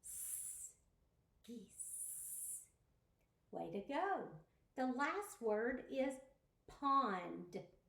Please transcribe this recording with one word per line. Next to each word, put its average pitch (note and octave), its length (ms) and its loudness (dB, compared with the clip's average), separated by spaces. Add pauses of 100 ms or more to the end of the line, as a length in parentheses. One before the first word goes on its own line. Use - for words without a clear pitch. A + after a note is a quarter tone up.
S. - 640 -4 (720)
Geese. - 1200 -6 (840)
Way E3+ 200 -4
to G3+ 220 -4
go. E4+ 300 2 (540)
The B3+ 200 2
last E4 440 0
word A3+ 500 4
is C4+ 220 2 (680)
pond. F#3+ 800 4 (300)